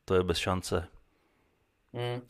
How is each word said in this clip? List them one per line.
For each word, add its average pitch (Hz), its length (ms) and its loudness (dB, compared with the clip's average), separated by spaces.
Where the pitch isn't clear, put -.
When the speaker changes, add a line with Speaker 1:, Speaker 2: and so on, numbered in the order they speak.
Speaker 1:
to 95 100 2
je 90 80 6
bez 87 160 0
šance. 92 500 -2
Speaker 2:
Hmm. 123 380 -4